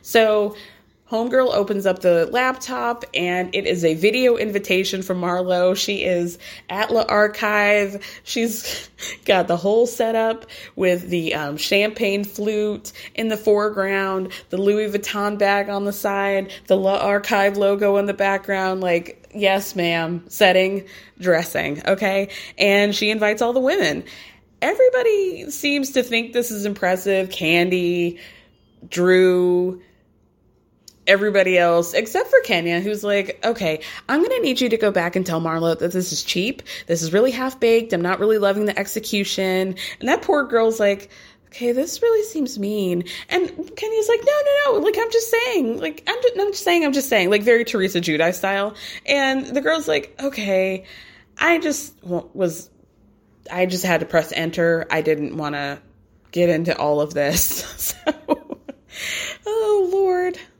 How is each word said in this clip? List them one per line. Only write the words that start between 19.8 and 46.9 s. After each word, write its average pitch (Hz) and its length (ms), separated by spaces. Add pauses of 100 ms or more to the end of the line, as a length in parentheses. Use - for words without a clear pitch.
Setting, 190 580 (340)
dressing, 160 680
okay? 196 420 (260)
And 202 380
she 214 160
invites 214 320
all 240 120
the 262 60
women. 254 440 (580)
Everybody 415 880
seems 285 400
to 254 120
think 233 300
this 240 180
is 202 140
impressive. 190 640
Candy, 175 880 (680)
Drew, 180 920 (1300)
everybody 190 500
else, 170 360
except - 360
for 523 120
Kenya, 170 400
who's 208 200
like, 202 440
"Okay, 190 340 (300)
I'm 294 120
gonna 480 200
need 262 180
you 254 80
to 226 100
go 208 140
back 175 240
and 185 100
tell 165 140
Marlo 165 400
that 175 140
this 180 180
is - 120
cheap. 214 380 (260)
This 170 140
is 160 120
really 240 180
half-baked. 233 600
I'm 170 80
not 180 180
really 220 180
loving 202 280
the 202 120
execution." 190 960 (260)
And 247 80
that - 140
poor 294 200
girl's 226 340
like, 202 320 (380)
"Okay, 240 240
this 269 300
really 453 220
seems 285 360
mean." 190 460 (240)
And 359 180 (300)
Kenya's 440 320
like, 466 160
"No, 571 80 (120)
no, 571 280
no. 302 120
Like, 427 140
I'm 453 120
just 453 200
saying. 403 480
Like, 311 260
I'm 480 160
just, 480 160
I'm 403 140
just - 140
saying, 349 180
I'm 277 100